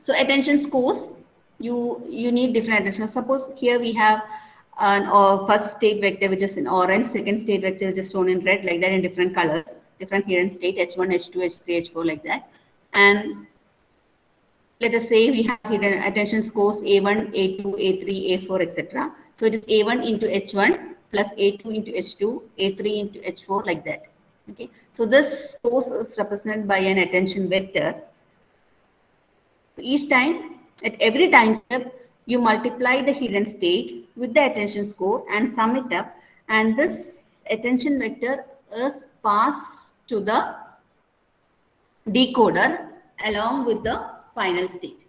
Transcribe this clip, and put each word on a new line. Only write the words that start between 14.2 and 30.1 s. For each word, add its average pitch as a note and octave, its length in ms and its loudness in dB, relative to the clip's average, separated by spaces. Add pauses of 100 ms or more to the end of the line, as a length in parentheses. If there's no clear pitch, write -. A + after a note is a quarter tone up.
let A#3 140 0
us A#3 140 0
say A3+ 220 6
we A#3 140 2
have A#3 140 -2 (100)
hidden G3+ 340 0
attention G#3 400 0
scores G#3 420 0
A G3 160 6
one, G#3 340 0
A F#3+ 220 0
two, G3 220 -6
A F#3 240 0
three, F#3+ 320 -2
A F#3 120 -6
four, F#3+ 140 -2
et E3+ 140 -2
cetera. C#3 380 -6 (260)
So A3 80 2
it A3 80 4
is A3 140 -6
A G#3+ 140 4
one A#3 200 0
into A3+ 280 -2
H G3 220 -4
one G#3 440 0 (140)
plus G#3 180 -2 (100)
A G3+ 180 2
two A3+ 140 -12
into G#3+ 260 -6
H F3+ 220 -8
two, A#3 240 -4 (160)
A G3 160 0
three G#3 260 -4
into - 260 -10
H F3+ 200 -12
four, G3 180 -2
like E3+ 220 -4
that. D3+ 160 -10 (480)
Okay, A3 180 -16 (240)
so A#3 140 -2
this C#4 460 2
scores B3 340 0
is A3+ 320 -6
represented G#3 500 -4
by G3 100 4
an F#3+ 200 2
attention F#3 500 0
vector. F#3 460 0 (1800)
Each C#4 320 -2